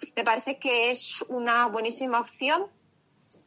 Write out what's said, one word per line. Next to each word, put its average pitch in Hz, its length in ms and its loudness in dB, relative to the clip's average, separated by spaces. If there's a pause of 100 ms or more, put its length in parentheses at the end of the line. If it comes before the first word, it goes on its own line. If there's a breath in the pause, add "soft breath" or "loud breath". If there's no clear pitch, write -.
(160 loud breath)
me 233 80 -2
parece 247 360 0
que 240 320 2
es - 380 -2
una 240 360 2
buenísima 233 540 -2
opción. 302 480 -2 (800)